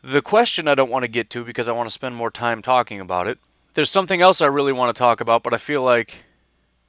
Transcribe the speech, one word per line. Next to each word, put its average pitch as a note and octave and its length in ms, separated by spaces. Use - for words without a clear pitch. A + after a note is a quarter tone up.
the C3+ 200
question G#3 440
I D3 80
don't C3 160
want B2 120
to A#2+ 80
get A2+ 200
to A#2+ 140
because A#2 240
I A#2+ 40
want A#2 140
to A2 60
spend B2 240
more A#2 140
time A#2 320
talking B2 360
about F2+ 300
it. B2 100
There's D3+ 160
something F#3 320
else F#3 180
I D#3+ 60
really C#3 260
want B2 240
to - 20
talk A#2+ 220
about, A#2 220
but B2+ 100
I C#3 60
feel D3 240
like, A#2+ 420